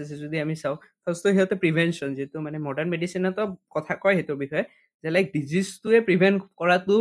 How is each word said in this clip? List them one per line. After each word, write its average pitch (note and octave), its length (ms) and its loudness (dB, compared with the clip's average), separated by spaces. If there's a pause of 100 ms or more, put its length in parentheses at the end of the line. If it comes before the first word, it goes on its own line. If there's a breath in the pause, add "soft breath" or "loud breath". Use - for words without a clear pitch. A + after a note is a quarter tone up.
আছে D3 160 -10
যদি D3 240 -8
আমি D#3 160 -2
চাওঁ, D3+ 200 -4 (240 soft breath)
ফাৰ্ষ্টটো F3 320 -2
সিহঁতে F#3+ 240 4
প্ৰিভেনশ্যন, E3 580 0
যিটো, C#3 260 -8
মানে, D3+ 180 -8
মডাৰ্ণ D3+ 320 -4
মেডিচিনতো F#3 520 -2 (280)
কথা D#3 240 -4
কয় G3 200 2
সেইটোৰ D3+ 220 -2
বিষয়ে, C#3 280 -4 (400 soft breath)
যে, D#3+ 60 -6
লাইক, F#3 240 2
ডিজিজটোৱে F#3 680 0
প্ৰিভেণ্ট F#3+ 380 4 (180)
কৰাটো F#3 440 2